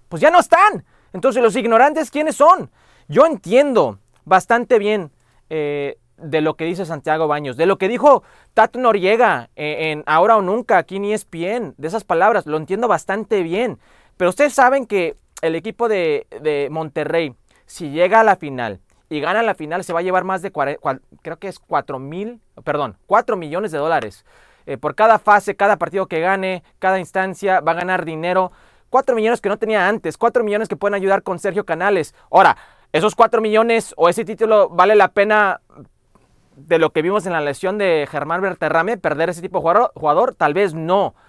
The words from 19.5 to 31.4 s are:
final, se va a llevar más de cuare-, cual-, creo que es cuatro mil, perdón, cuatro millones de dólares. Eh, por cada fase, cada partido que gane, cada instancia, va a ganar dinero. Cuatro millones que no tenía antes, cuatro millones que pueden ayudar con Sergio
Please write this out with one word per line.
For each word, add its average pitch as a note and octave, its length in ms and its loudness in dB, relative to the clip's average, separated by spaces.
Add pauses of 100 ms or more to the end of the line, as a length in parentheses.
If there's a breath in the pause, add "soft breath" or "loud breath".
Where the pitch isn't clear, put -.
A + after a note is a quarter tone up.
final, E3 280 -8
se F3+ 100 -8
va E3+ 60 -2
a F3 40 -2
llevar F#3 200 0
más F#3+ 180 -6
de F#3+ 100 -10
cuare-, C#3+ 280 -4
cual-, C3+ 220 -6 (200)
creo D#3+ 180 -14
que G3 80 -12
es F#3 120 -14
cuatro C#3+ 400 -6
mil, F#3+ 400 -12 (240)
perdón, C#3+ 420 -4
cuatro A3 320 0
millones E3+ 340 -6
de D#3 60 -6
dólares. C#3+ 480 -4 (400 soft breath)
Eh, C#3 120 -8
por D3 180 -6
cada G#3+ 240 4
fase, G3+ 360 2
cada G3+ 220 2
partido F3 300 -4
que E3 120 -4
gane, F#3 440 -2 (160)
cada F#3+ 200 0
instancia, F#3+ 600 -2
va D3+ 100 0
a E3 40 -4
ganar F3+ 300 -4
dinero. F3 460 -2 (380 soft breath)
Cuatro C4 260 2
millones A3+ 260 0
que G3+ 80 -4
no G#3 80 -2
tenía G#3 300 0
antes, G3 300 -4
cuatro A#3 260 0
millones G#3+ 240 -2
que - 80 -8
pueden G3+ 200 -2
ayudar G3 280 0
con F3+ 160 -8
Sergio G3+ 260 -4